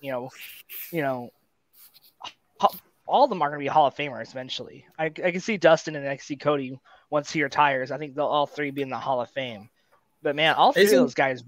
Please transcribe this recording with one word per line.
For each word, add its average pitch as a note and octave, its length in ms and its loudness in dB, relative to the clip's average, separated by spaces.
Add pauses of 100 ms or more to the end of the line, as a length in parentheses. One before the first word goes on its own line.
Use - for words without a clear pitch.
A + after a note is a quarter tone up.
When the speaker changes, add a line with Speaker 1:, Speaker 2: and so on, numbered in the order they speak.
Speaker 1:
you C#3 100 -8
know, C3 180 -8 (640)
you E3+ 100 -2
know, B2+ 300 -4 (1300)
ho-, - 180 2 (300)
all G#3 160 4
of C#4+ 80 4
them F#3 100 -4
are C#3+ 80 0
gonna D3 100 -8
be C#3 80 -6
Hall D3 200 4
of B2+ 80 -2
Famers B2 340 -8
eventually. B2+ 560 -12 (140)
I, D#3+ 60 -2
I D#3+ 40 -4 (220)
can F3+ 100 -6
see G#3+ 160 -4
Dustin D#3+ 380 4
and C#3 120 -8
I C#3 100 -6
can - 60 -20
see D3+ 120 -10
Cody C3+ 440 -2 (300)
once D3 220 -4
he D#3+ 100 -2
retires. C#3 480 2
I C3+ 80 -6
think D3 160 -12
they'll C#3+ 140 -2
all C#3+ 180 2
three D3 240 -6
be C3+ 140 -6
in C3+ 60 -6
the B2 100 -6
Hall C3 200 -2
of A#2 120 -6
Fame. A#2 380 -10 (540)
But D3 120 -2
man, D3+ 180 2
all F3+ 180 6
three G3 120 4
Speaker 2:
Isn't, A3 160 6
Speaker 1:
of B3+ 60 6
those - 100 -4
guys C3 320 0